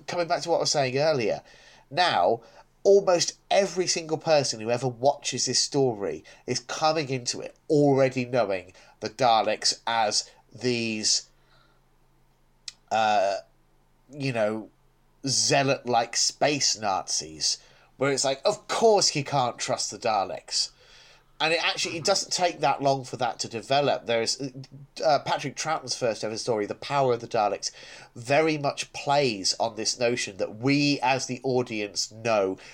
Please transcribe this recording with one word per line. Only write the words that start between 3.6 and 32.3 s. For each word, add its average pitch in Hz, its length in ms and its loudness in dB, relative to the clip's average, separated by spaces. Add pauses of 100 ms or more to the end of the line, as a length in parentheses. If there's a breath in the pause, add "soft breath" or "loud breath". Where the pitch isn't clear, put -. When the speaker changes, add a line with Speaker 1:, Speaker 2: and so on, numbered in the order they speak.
Speaker 1:
single 160 300 -2
person 139 420 2
who 110 100 -4
ever 120 160 0
watches 127 600 0
this 123 120 0
story 104 640 0 (240 loud breath)
is 120 140 -4
coming 156 480 -2
into 123 320 -6
it - 160 -12 (120)
already 135 560 4
knowing 98 480 -2 (280 loud breath)
the 107 100 -6
Daleks 110 760 0
as 113 440 0 (240 loud breath)
these, 113 680 -2 (1700 soft breath)
uh, 104 440 2 (760)
you 135 200 -4
know, 110 360 -2 (580)
zealot-like 131 880 0
space - 600 0
Nazis, 80 800 -4 (380 soft breath)
where 139 160 0
it's 131 120 -2
like, 135 200 -2
of 208 240 -2
course 214 400 4
he 147 160 -2
can't 127 340 -2
trust - 320 -4
the 110 80 -12
Daleks. 98 720 -2 (720 soft breath)
And 156 120 2
it 165 120 0
actually, 180 320 -2
it 165 40 -6
Speaker 2:
Mm-hmm. 143 40 -10
Speaker 1:
doesn't - 280 0
take 175 280 0
that 139 220 2
long 135 200 2
for 123 140 -10
that 117 240 -4
to - 80 -6
develop. 123 580 0
There 117 160 0
is, 127 300 -4 (520)
uh, 147 160 4
Patrick 147 360 -4
Troughton's 156 400 -4
first 113 260 -2
ever 110 160 -6
story, 107 280 -2
"The 107 100 -6
Power 139 380 0
of 113 60 -4
the 113 60 -10
Daleks," 104 460 0 (420 loud breath)
very 151 440 2
much - 340 -4
plays 131 640 0
on 110 160 -2
this 107 240 -4
notion 120 380 -2
that 101 220 -4
we, 143 440 2
as 131 240 0
the 123 160 -8
audience, 117 680 -2
know 107 460 0 (160 loud breath)